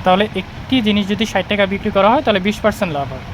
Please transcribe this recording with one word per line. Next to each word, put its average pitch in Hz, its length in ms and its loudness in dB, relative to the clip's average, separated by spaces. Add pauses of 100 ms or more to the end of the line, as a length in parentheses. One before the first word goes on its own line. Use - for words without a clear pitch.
তাহলে 185 220 4 (160)
একটি - 340 -4 (120)
জিনিস 208 240 2
যদি 214 200 0
ষাট 190 200 0
টাকা 202 120 2 (100)
বিক্রি 202 240 -4
করা 196 140 6
হয়, 285 140 2
তাহলে 208 220 2
বিশ 208 160 -2
পার্সেন্ট 208 340 0
লাভ 139 160 -4
হয়। 127 200 -12